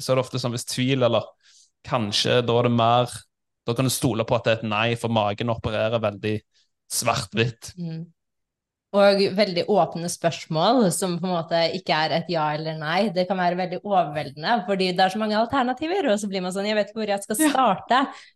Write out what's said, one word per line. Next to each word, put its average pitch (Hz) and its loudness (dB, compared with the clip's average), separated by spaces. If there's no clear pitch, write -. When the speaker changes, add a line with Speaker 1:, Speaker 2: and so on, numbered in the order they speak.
Speaker 1:
så - -2
er 131 4
det 127 2
ofte 127 -8
sånn, 123 -4
hvis 117 -6
tvil, 131 0
eller 117 2
kanskje, 120 0
da 117 2
er 123 4
det 120 2
mer, 120 4
da 120 -2
kan 131 0
du 127 2
stole 113 0
på 123 2
at 113 -4
det 117 4
er 113 2
et 113 -6
nei, 113 0
for 117 -4
magen 107 0
opererer 110 -2
veldig 107 -2
svart-hvitt. 117 -2
Speaker 2:
Mm. 165 -10
Og 202 6
veldig 190 2
åpne 170 2
spørsmål, 180 0
som 180 -2
på 185 -4
en 180 -2
måte 165 -2
ikke 175 -2
er 156 0
et 165 -4
ja 160 0
eller 156 -8
nei. 165 0
Det 185 0
kan 190 -2
være 175 2
veldig 180 -4
overveldende, 156 0
fordi 190 0
det 180 4
er 185 2
så 214 -4
mange 208 0
alternativer, 269 -2
og 208 2
så 208 -6
blir 190 -4
man 185 -4
sånn, 196 -4
"Jeg 214 0
vet 208 0
ikke - -12
hvor 208 -2
jeg 202 -4
skal 214 -4
Speaker 3:
Ja. 302 4
Speaker 2:
starte. 240 2